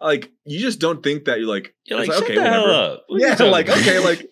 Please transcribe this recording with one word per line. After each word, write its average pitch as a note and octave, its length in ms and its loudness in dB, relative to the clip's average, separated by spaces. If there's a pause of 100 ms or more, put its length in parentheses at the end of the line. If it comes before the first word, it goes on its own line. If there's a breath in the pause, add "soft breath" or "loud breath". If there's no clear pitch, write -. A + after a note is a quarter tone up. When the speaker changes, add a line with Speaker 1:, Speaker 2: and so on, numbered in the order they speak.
Speaker 1:
like, D3+ 300 -2 (140)
you D3 160 -10
just A#3+ 200 -4
don't D#3+ 220 -2
think D3 220 -4
that A#2+ 140 0
you're A2+ 100 -4
like, G2 260 -6 (120)
Speaker 2:
You're - 140 -6
Speaker 1:
it's - 80 -2
Speaker 2:
like, - 120 0
Speaker 1:
like, A#4 80 0
Speaker 2:
Shut - 20 -2
Speaker 1:
"Okay, G#3+ 40 0 (100)
Speaker 2:
the - 60 2
hell A3+ 120 2
Speaker 1:
whatever." C#3+ 300 2
Speaker 2:
up. - 160 -14
What - 80 -4
are - 40 0
you C4 60 4
Speaker 1:
Yeah, - 100 2
Speaker 2:
talking G#3 160 4
Speaker 1:
like, E3 160 2
Speaker 2:
about? - 100 2
Speaker 1:
okay, G3 200 2
like, F3 340 0